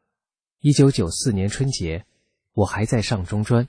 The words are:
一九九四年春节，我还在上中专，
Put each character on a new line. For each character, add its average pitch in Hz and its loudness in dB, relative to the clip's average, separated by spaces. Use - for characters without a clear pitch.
一 147 4
九 139 6
九 85 -2
四 - -2
年 98 0
春 131 -2
节， 87 -6
我 104 2
还 101 -2
在 113 0
上 95 -4
中 107 -4
专， 120 2